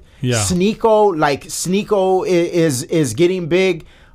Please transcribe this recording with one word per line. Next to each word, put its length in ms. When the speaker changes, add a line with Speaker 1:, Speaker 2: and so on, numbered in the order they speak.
Speaker 1:
Yeah. 160
Speaker 2:
Sneeko, 800
like, 280
Sneeko 800
i-, 60
is, 540
is 300
getting 340
big, 360